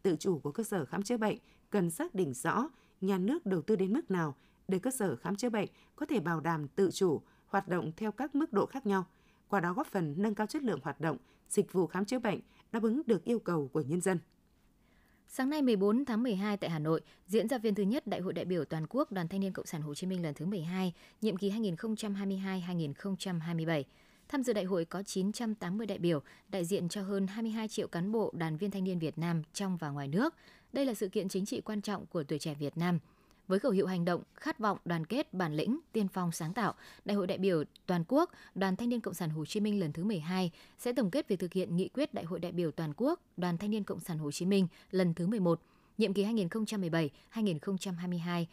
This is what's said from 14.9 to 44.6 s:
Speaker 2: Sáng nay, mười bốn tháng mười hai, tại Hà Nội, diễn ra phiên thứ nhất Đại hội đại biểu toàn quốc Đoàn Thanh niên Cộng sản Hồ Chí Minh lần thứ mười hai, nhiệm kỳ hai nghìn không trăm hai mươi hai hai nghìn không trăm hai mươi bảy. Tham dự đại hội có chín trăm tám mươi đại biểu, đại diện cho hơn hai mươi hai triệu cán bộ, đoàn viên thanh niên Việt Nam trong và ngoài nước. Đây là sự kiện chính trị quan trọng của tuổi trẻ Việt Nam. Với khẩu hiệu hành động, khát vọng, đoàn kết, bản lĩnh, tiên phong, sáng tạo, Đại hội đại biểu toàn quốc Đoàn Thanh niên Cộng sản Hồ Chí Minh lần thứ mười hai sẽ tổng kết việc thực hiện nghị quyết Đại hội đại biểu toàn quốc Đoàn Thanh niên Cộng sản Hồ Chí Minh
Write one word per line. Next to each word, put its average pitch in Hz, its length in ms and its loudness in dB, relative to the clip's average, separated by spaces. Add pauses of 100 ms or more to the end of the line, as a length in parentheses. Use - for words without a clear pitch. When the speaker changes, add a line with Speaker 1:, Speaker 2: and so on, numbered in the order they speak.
Speaker 2:
Sáng 262 220 -2
nay, 302 120 0
mười 247 140 6
bốn 208 280 4
tháng 226 180 0
mười 247 120 2
hai, 202 220 0
tại 160 140 -4
Hà 160 80 0
Nội, 156 220 2 (260)
diễn 214 220 2
ra 254 100 0
phiên 214 160 0
thứ 208 80 2
nhất 220 240 2
Đại 180 140 -2
hội 180 120 -2
đại 170 120 -4
biểu 175 200 0
toàn 156 260 -2
quốc 277 220 0
Đoàn 175 160 -2
Thanh 196 120 -2
niên 196 120 0
Cộng - 140 -8
sản 151 160 -6
Hồ 147 120 -6
Chí 185 120 -6
Minh 185 160 -2
lần 151 120 -4
thứ 151 120 -6
mười 196 160 -2
hai, 180 320 -2 (260)
nhiệm 214 160 0
kỳ 196 140 0
hai 220 100 -2
nghìn 190 160 0
không 220 200 -4
trăm 208 180 -4
hai 196 120 -2
mươi 196 100 0
hai 190 240 -2
hai 180 160 -4
nghìn 151 180 -2
không 196 220 -4
trăm 175 240 -4
hai 165 140 -4
mươi 160 120 -2
bảy. 156 180 2 (440)
Tham 285 140 0
dự 240 100 2
đại 202 120 0
hội 180 200 0
có 180 180 -6
chín 196 300 0
trăm 220 220 -4
tám 185 240 -4
mươi 226 80 -4
đại 190 120 -4
biểu, 165 240 2 (260)
đại 190 160 -2
diện 175 240 0
cho 202 140 -4
hơn 196 240 0
hai 202 160 -4
mươi 226 100 -2
hai 220 160 -2
triệu 202 200 -2
cán 180 240 -2
bộ, 220 240 2
đoàn 160 200 -2
viên 196 140 -2
thanh 190 140 -2
niên 185 140 0
Việt 156 200 -2
Nam 165 240 0 (100)
trong 190 240 -2
và 156 140 -4
ngoài 139 180 -4
nước. 220 260 2 (380)
Đây 269 140 2
là 240 80 0
sự 202 140 -2
kiện 190 200 0
chính 196 180 0
trị 233 140 -4
quan 214 220 -4
trọng 202 240 -4
của 165 180 -2
tuổi 151 140 -2
trẻ 151 160 -4
Việt 143 220 -4
Nam. 170 220 2 (500)
Với 190 100 4
khẩu 247 140 2
hiệu 185 140 4
hành 180 180 0
động, 175 180 0 (120)
khát - 240 -6
vọng, 214 260 0
đoàn 170 220 -2
kết, 262 280 -4
bản 165 220 0
lĩnh, 226 240 0 (120)
tiên 208 160 2
phong, 175 240 -2
sáng 165 220 -6
tạo, 202 200 0 (300)
Đại 208 120 0
hội 190 100 2
đại 185 120 -2
biểu 180 260 4 (220)
toàn 175 220 2
quốc 311 220 4 (240)
Đoàn 190 220 2
Thanh 240 120 -2
niên 240 120 2
Cộng 190 140 -4
sản 170 160 -2
Hồ 156 140 -2
Chí 214 160 -2
Minh 208 200 2
lần 156 120 0
thứ 160 120 -4
mười 208 160 0
hai 180 300 0 (280)
sẽ 247 140 -2
tổng 240 180 2
kết 294 180 -2
việc 190 100 0
thực 175 140 -4
hiện 180 240 0
nghị 185 120 2
quyết 294 260 -2
Đại 196 100 -4
hội 170 140 -4
đại 175 140 -4
biểu 170 180 0
toàn 151 260 -4
quốc 294 240 2 (160)
Đoàn 175 220 0
Thanh 208 120 -2
niên 214 140 0
Cộng 190 160 -6
sản 160 180 -4
Hồ 151 120 -2
Chí 175 160 -2
Minh 190 200 6 (240)